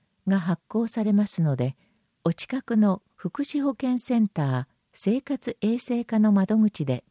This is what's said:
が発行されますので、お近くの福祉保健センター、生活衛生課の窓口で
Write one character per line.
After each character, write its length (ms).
が 120
発 280
行 200
さ 160
れ 100
ま 120
す 160
の 140
で、 200
お 100
近 280
く 160
の 240
福 280
祉 200
保 100
健 260
セ 200
ン 80
タ 160
ー、 220
生 280
活 400
衛 180
生 260
課 140
の 120
窓 260
口 280
で 260